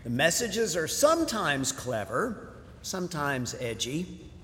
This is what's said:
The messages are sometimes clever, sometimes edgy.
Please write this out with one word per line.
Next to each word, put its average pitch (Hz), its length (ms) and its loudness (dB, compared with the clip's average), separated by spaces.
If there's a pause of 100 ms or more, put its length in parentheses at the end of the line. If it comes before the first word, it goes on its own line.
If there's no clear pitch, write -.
The 127 40 -6
messages 175 680 2
are 160 120 0
sometimes 175 840 4
clever, 123 800 -2 (260)
sometimes 147 800 -2
edgy. 123 720 -4 (140)